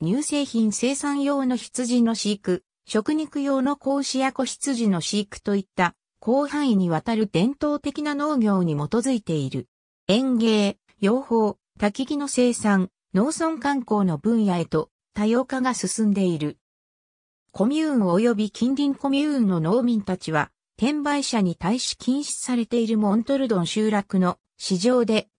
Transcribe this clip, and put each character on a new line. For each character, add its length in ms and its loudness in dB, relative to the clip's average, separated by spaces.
乳 220 0
製 220 -2
品 260 0
生 240 -2
産 280 -4
用 220 0
の 120 -2
羊 440 -2
の 140 2
飼 160 -2
育、 320 -4
食 260 0
肉 280 -4
用 200 0
の 140 0
子 220 -2
牛 220 -2
や 120 0
子 140 -4
羊 420 -2
の 140 2
飼 180 -4
育 240 -8
と 140 0
い 20 -2
っ 60 -4
た、 200 0
広 260 2
範 200 0
囲 80 4
に 120 2
わ 120 0
た 120 -2
る 140 0
伝 340 0
統 200 0
的 220 -6
な 120 -4
農 220 -2
業 260 2
に 120 0
基 20 -2
づ 340 0
い 100 0
て 120 -6
い 160 -2
る。 180 -8
園 300 2
芸、 400 2
養 180 2
蜂、 380 0
焚 140 0
き 140 -4
木 100 -4
の 140 -4
生 240 2
産、 360 2
農 200 2
村 220 -2
観 220 -2
光 260 0
の 140 0
分 260 2
野 120 2
へ 80 -2
と、 260 -2
多 100 0
様 180 2
化 180 -6
が 120 0
進 360 -2
ん 40 2
で 120 0
い 120 0
る。 220 -6
コ 140 0
ミ 120 0
ュ 160 0
ー 20 -
ン 80 2
及 320 2
び 160 -2
近 240 -2
隣 200 0
コ 140 -4
ミ 140 2
ュ 140 -2
ー 20 2
ン 80 2
の 120 2
農 220 2
民 220 0
た 120 -4
ち 160 -8
は、 200 -2
転 240 0
売 220 0
者 180 0
に 140 0
対 240 -2
し 180 -6
禁 220 -2
止 200 -8
さ 160 -4
れ 120 -2
て 120 -2
い 60 0
る 140 0
モ 160 2
ン 80 2
ト 120 -2
ル 120 0
ド 120 0
ン 60 0
集 240 0
落 300 0
の 180 2
市 200 -2
場 280 2
で、 220 0